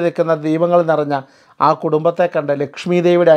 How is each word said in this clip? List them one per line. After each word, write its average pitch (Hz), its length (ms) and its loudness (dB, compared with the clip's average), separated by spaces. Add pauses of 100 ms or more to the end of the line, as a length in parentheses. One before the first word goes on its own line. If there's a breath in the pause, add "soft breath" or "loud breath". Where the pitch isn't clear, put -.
നിൽക്കുന്ന 165 280 -2 (140)
ദീപങ്ങൾ 170 320 0 (120)
നിറഞ്ഞ 147 240 -2 (520 soft breath)
ആ - 20 4 (140)
കുടുംബത്തെ 165 500 0
കണ്ട് 147 180 -4 (120)
ലക്ഷ്മി 175 340 -4 (100)
ദേവിയുടെ 175 300 4